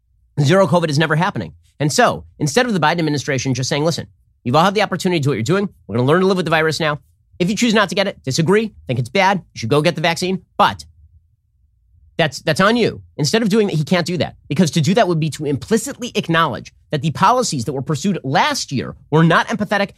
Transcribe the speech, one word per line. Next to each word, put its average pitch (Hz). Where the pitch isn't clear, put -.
Zero 180
covid 170
is 143
never 156
happening. 151
And 143
so, 175
instead 240
of 233
the 185
Biden 160
administration 139
just 127
saying, 151
"Listen, -
you've 123
all 160
had 196
the 220
opportunity 180
to -
do 143
what 135
you're 110
doing. 190
We're 98
gonna 123
learn 170
to 185
live 190
with 180
the 160
virus 160
now." 147
If 175
you 214
choose 226
not 208
to 180
get 196
it, -
disagree, 185
think -
it's 117
bad, 190
you -
should 113
go 143
get -
the 160
vaccine, 180
but 135
that's, 160
that's 160
on 220
you. 170
Instead 151
of 220
doing 214
that, 180
he 151
can't 175
do 175
that, 80
because 151
to 170
do 156
that 214
would 165
be 156
to 151
implicitly 226
acknowledge 165
that 147
the 160
policies 190
that 147
were 135
pursued 160
last 214
year 90
were 156
not 175
empathetic 202